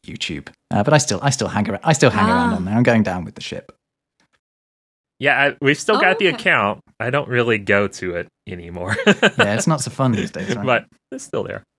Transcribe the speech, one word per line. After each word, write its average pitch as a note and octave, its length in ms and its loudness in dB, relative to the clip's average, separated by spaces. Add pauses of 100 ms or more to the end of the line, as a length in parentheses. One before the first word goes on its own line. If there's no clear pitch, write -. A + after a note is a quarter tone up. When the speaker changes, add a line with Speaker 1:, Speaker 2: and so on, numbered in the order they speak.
Speaker 1:
YouTube. - 440 -10 (220)
Uh, G2+ 120 0
but C#3 100 4
I D3+ 40 6
still, - 240 0
I C#3 80 0
still C3 180 -2
hang G#2 220 -2
around. G2 140 -6
I D#3+ 100 2
still C#3+ 160 4
hang G#2 180 2
around A#3+ 260 2
Speaker 2:
Ah. - 40 -2
Speaker 1:
on F2+ 80 -4
there. G2+ 100 -4
I'm B2 80 4
going A#2 200 4
down F2+ 200 -4
with - 120 -14
the - 60 -18
ship. - 300 -12 (1500)
Speaker 3:
Yeah, C3 200 2
I, C#3+ 220 4
we've C#3+ 180 4
still G#3+ 180 2
Speaker 2:
Oh, - 40 2
Speaker 3:
got F#3 180 4
the F#3+ 100 2
Speaker 2:
okay. C3+ 60 0
Speaker 3:
account. A#2 460 0 (180)
I A#2+ 120 -4
don't C#3+ 180 -2
really A#2+ 300 2
go G2+ 280 2
to F2+ 280 -8
it F2 120 -6 (220)
anymore. F2 520 -8
<laughs> B4+ 40 -4
Speaker 1:
Yeah, G#3 500 2
it's - 120 -2
not D#3 140 0
so A#2 100 -8
fun C3 220 0
these G2+ 180 -4
days, - 240 -6
right? G#2+ 100 -8
Speaker 3:
But A#2+ 200 0 (260)
it's C4+ 120 -12
still - 200 -6
there. - 180 -10 (180)